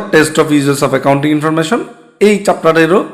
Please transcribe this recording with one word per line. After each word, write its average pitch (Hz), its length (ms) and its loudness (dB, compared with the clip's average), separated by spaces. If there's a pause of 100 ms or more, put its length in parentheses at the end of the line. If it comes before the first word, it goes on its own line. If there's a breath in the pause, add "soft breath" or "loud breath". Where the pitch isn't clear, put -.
(100)
test 156 220 2
of 151 160 0
uses 143 360 0
of 127 80 -2
accounting 139 460 0
information। 160 400 -2 (400)
এই 202 200 2
চ্যাপ্টারেরও 165 760 2